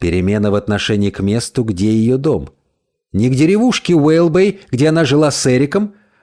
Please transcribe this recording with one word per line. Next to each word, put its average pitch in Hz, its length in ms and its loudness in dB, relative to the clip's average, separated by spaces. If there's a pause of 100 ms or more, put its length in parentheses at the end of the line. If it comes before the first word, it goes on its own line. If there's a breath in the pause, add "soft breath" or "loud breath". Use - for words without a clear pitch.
Перемена 95 500 0
в 101 60 0
отношении 101 540 -2
к - 100 -8
месту, 107 420 -2
где 107 300 -2
её 113 240 2
дом. 135 340 -4 (640)
Не 110 160 0
к 131 60 -2
деревушке 190 600 0
Уэйлбэй, 170 640 2 (120 loud breath)
где 135 160 2
она 160 160 2
жила 147 260 2
с - 160 -4
Эриком – 143 480 0 (280 soft breath)